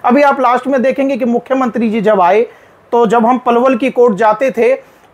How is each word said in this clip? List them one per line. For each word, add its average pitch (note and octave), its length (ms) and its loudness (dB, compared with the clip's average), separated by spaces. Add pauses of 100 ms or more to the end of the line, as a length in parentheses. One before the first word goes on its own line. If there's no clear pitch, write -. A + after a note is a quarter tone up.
अभी B3 180 2
आप C#4 180 2
लास्ट B3 280 -2
में C4 140 0
देखेंगे C4+ 360 -2
कि B3+ 80 -4
मुख्यमंत्री A#3+ 640 -2
जी A3 120 -4
जब G3+ 200 2
आए, F#3+ 200 2 (500)
तो A#3 160 2
जब A3+ 180 2
हम B3 120 2
पलवल A#3+ 400 0
की B3+ 140 -2
कोर्ट A#3+ 240 2
जाते G#3+ 360 0
थे, A#3 460 -2 (160)